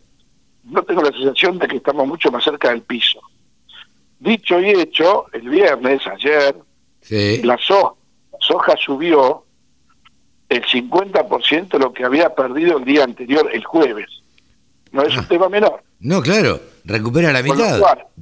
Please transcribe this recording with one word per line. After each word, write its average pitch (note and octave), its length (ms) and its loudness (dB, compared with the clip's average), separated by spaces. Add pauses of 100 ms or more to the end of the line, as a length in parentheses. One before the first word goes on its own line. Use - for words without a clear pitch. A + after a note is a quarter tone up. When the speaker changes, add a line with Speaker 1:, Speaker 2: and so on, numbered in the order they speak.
(640)
Speaker 1:
No - 180 -2
tengo E3+ 200 0
la C#3+ 80 2
sensación D3+ 480 -2
de C#3+ 100 -2
que D3 80 -6
estamos C#3+ 300 -2
mucho D#3 240 -2
más B2 140 -2
cerca D3 260 -2
del A#2 120 -4
piso. - 380 -4 (1000)
Dicho F3+ 420 -2
y G3 100 0
hecho, E3+ 640 2
el A#2 160 -12
viernes, C#3 580 2
ayer, C#3+ 480 0 (460)
Speaker 2:
Sí. G#2+ 420 -2
Speaker 1:
la A#2+ 160 2
so-, F#3 380 2 (360)
la - 80 -16
soja - 360 2
subió C#3+ 680 2 (1040)
el A#2+ 180 -2
cincuenta D#3 600 -2
por C3 180 -2
ciento D#3+ 340 0
de C3 60 -2
lo B2 80 -4
que B2+ 120 -6
había D3+ 300 2
perdido C#3+ 440 0
el B2+ 60 -8
día C#3 200 2
anterior, B2+ 480 -2
el A2+ 120 -6
jueves. A#2+ 440 0 (840)
No C#3 100 0
es D3 140 0
Speaker 2:
Ah. B2 40 -4
Speaker 1:
un - 80 -8
tema F3+ 200 2
menor. G#3 340 0 (180)
Speaker 2:
No, E3 220 -2
claro, C#3+ 380 0 (240)
recupera A#2+ 480 0
la C3 120 0
Speaker 1:
Con C#3 120 0
lo A3+ 80 2
Speaker 2:
mitad. D3 140 0
Speaker 1:
cual, F#2+ 260 2 (180)